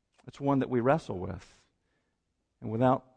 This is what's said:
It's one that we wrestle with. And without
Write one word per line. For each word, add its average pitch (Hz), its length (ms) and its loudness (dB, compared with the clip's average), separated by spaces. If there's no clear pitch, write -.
It's - 140 -18
one 139 200 2
that 127 100 -2
we 123 100 0
wrestle 131 380 0
with. 92 380 -10
And 117 80 -8
without 123 340 2